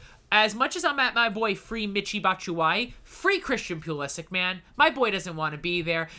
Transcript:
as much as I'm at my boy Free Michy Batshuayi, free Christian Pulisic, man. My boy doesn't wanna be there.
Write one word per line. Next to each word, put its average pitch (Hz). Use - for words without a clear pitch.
as 214
much 262
as 349
I'm 285
at 247
my 233
boy 214
Free 220
Michy 202
Batshuayi, 180
free 381
Christian 190
Pulisic, 151
man. 185
My 311
boy 233
doesn't 175
wanna 156
be 175
there. 165